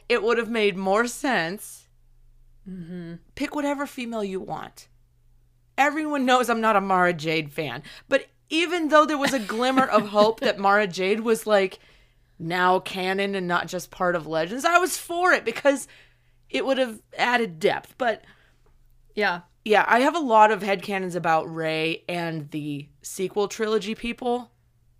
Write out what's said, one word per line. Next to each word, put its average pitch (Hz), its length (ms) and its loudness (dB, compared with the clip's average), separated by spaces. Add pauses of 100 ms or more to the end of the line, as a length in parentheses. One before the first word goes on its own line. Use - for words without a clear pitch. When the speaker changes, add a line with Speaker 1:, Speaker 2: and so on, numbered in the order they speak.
Speaker 1:
it 226 140 2
would 226 160 2
have 220 100 -2
made 214 280 0
more 196 300 2
sense. 208 840 -4 (800)
Speaker 2:
Mm-hmm. 175 460 -12 (200)
Speaker 1:
Pick 294 200 -6
whatever 285 320 -4
female 233 380 -8
you 190 160 -6
want. - 480 -12 (880)
Everyone 294 480 0
knows 254 240 2
I'm 226 140 0
not 220 140 4
a 196 40 4
Mara 185 320 2
Jade 160 400 -4
fan, 139 300 -8 (260)
but 269 180 0 (220)
even 320 400 -2
though 302 160 8
there 302 140 0
was 269 160 0
a 262 40 0
glimmer 247 480 0
of 208 220 2
hope 214 320 4
that 220 180 0
Mara 202 280 2
Jade 185 340 -2
was, 226 260 -2
like, 196 320 2 (600)
now 180 400 2
canon 196 560 -4
and 185 140 -4
not 175 200 0
just 175 220 -10
part 180 240 0
of 156 120 -6
Legends, 170 380 -4
I 339 140 2
was 349 180 0
for 349 360 0
it - 120 0
because 269 440 0 (600)
it 262 160 -4
would 262 140 0
have 233 220 -4 (180)
added 220 400 0
depth. - 400 0
But 233 240 -2 (920)
Speaker 2:
Yeah. 185 260 -2 (240)
Speaker 1:
yeah, 208 240 4
I 233 120 4
have 294 140 2
a 349 60 -2
lot 220 320 8
of 202 100 -2
headcanons 190 540 -4
about 165 360 0
Rey 160 560 -2
and 165 420 -6
the 147 380 -8 (120)
sequel 190 480 -4
trilogy 214 460 -2
people, 240 560 -4 (500)